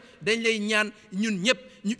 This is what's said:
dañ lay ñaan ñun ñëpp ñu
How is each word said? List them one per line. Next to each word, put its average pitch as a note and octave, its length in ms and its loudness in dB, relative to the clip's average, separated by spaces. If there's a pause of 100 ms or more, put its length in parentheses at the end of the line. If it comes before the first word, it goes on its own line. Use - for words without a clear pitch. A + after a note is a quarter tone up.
(220)
dañ G#3+ 220 0
lay A3+ 160 2
ñaan G#3+ 320 0 (200)
ñun G#3+ 300 -2
ñëpp A#3+ 180 2 (240)
ñu G#3+ 160 -2